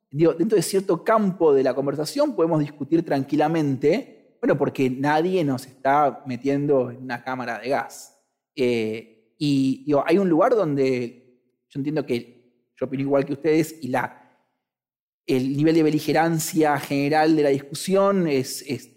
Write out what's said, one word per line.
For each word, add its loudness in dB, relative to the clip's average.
digo, 2
dentro 0
de 4
cierto -2
campo 2
de 4
la 0
conversación -2
podemos 2
discutir -2
tranquilamente, 0
bueno, 2
porque 0
nadie 0
nos -4
está 0
metiendo 0
en -16
una -10
cámara -8
de -8
gas. -6
Eh, -4
y, 0
digo, 2
hay 4
un 2
lugar 2
donde -2
yo -10
entiendo -4
que -6
yo -6
opino -6
igual 0
que -8
ustedes 0
y -8
la, -8
el 0
nivel 2
de 4
beligerancia 0
general 0
de 2
la 2
discusión 0
es, -4
es, -10